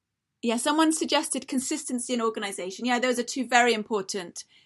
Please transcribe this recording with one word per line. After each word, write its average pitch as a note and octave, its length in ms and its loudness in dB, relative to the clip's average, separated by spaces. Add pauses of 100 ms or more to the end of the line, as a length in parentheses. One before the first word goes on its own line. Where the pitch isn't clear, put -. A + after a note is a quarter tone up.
(420)
Yeah, A#3 160 0
someone D#4 340 4
suggested D4+ 560 -2
consistency B3+ 640 -4
and A#3+ 100 0
organization. G3+ 640 -4
Yeah, B3 140 2
those B3 200 2
are A#3+ 60 -2
two B3 220 -4
very A#3+ 280 6
important G#3 680 -4 (220)